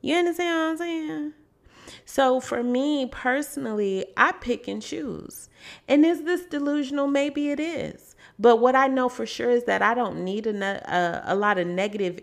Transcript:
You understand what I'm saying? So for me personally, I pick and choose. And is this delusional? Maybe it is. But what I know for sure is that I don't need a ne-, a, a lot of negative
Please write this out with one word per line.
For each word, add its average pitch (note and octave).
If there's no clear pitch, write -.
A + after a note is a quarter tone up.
You C#4
understand F4
what D#4+
I'm D#4+
saying? D#4
So C4
for A#3+
me C4
personally, A#3
I C#4
pick A#3+
and G#3
choose. -
And D4
is E4
this F4+
delusional? C#4+
Maybe C#4+
it C#4+
is. -
But A#3
what B3
I C4
know C4
for A3+
sure A#3
is A#3+
that G3
I G#3
don't G3
need G#3
a G#3+
ne-, G3+
a, F3+
a -
lot G3+
of F3
negative F#3